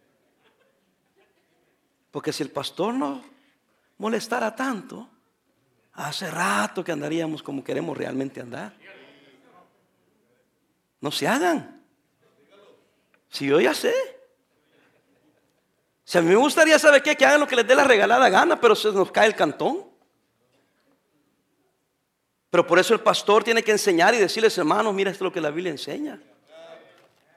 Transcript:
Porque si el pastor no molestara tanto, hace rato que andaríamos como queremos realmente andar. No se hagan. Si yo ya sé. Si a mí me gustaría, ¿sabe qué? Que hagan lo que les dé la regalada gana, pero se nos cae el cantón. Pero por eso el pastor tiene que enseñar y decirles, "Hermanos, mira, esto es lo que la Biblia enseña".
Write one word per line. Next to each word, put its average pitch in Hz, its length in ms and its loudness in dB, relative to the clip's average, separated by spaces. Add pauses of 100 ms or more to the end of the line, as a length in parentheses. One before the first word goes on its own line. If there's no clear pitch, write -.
(2000)
Porque 147 240 -6
si - 80 -8
el 135 80 -8
pastor 170 420 -6
no 269 300 -6 (720)
molestara 220 580 -6
tanto, 254 540 -10 (840)
hace 151 380 -12
rato 196 540 -4
que 170 80 -6
andaríamos 156 500 -6
como 139 220 -12
queremos 147 320 -8
realmente 135 440 -8
andar. 131 320 -16 (2250)
No 143 100 -6
se 143 160 -6
hagan. 285 560 -2 (1500)
Si - 180 -8
yo 147 140 4
ya 294 140 0
sé. - 200 -4 (2000)
Si - 140 -2
a 170 40 2
mí 170 60 0
me 190 80 6
gustaría, 302 420 4
¿sabe 294 240 6
qué? 294 140 0
Que 262 80 2
hagan 285 160 4
lo 294 60 0
que 254 100 -4
les 226 100 0
dé 247 80 4
la 285 100 4
regalada 233 440 4
gana, 277 320 2
pero 214 140 6
se 208 160 0
nos 190 220 0
cae 208 160 4
el 214 80 -2
cantón. 190 520 -2 (2500)
Pero 175 160 2
por 180 140 4
eso 220 140 2
el 208 60 0
pastor 208 440 2
tiene 226 180 0
que 220 80 -2
enseñar 202 440 2
y 240 40 0
decirles, 214 400 0
"Hermanos, 196 340 0
mira, 196 180 -2
esto 180 140 -8
es 180 40 -2
lo - 40 -6
que 170 80 -6
la 151 120 -4
Biblia 175 180 -6
enseña". 208 500 -12 (1160)